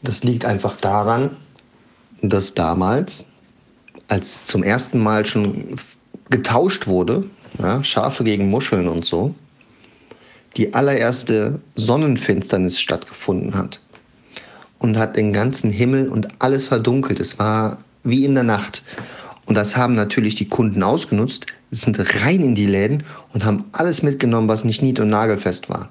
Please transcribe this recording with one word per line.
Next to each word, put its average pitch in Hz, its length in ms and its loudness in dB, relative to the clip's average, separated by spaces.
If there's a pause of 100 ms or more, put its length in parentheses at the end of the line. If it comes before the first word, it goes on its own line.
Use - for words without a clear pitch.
das 123 200 -6
liegt 120 220 0
einfach 107 320 -2
daran, 110 600 0 (840)
dass 95 320 0
damals, 92 720 -2 (840)
als - 380 -4
zum 95 180 -2
ersten 120 360 0
Mal 107 260 2
schon - 480 -2
f-, - 240 -16 (320)
getauscht - 580 0
wurde, 90 380 0 (340)
ja, 117 240 0
Schafe 123 400 -2
gegen 101 260 2
Muscheln 101 380 0
und 82 180 -2
so, 110 280 -2 (1200)
die 104 160 0
allererste 120 880 2 (160)
Sonnenfinsternis 110 1040 0
stattgefunden 98 760 -4
hat 95 260 -6 (1000)
und 113 180 2
hat 110 200 0
den 107 160 2
ganzen 113 360 0
Himmel 127 380 2
und 110 200 -2 (120)
alles 135 280 0
verdunkelt. 120 520 0
Es - 200 -6
war 107 380 0 (260)
wie 131 220 2
in 139 100 2
der 127 80 4
Nacht. 104 400 -2 (600)
Und 110 100 2
das 104 220 0
haben 123 160 4
natürlich 107 420 2
die 98 120 -4
Kunden 104 340 2
ausgenutzt, 120 680 0 (240)
sind - 280 -2 (240)
rein 175 180 2
in 127 140 4
die 104 100 2
Läden 104 380 2 (300)
und 98 120 -2
haben 107 280 0
alles 170 280 0
mitgenommen, 120 460 2
was 110 160 2
nicht 110 180 0
nied- 131 180 2
und 107 100 4
nagelfest 104 600 0
war. - 220 -6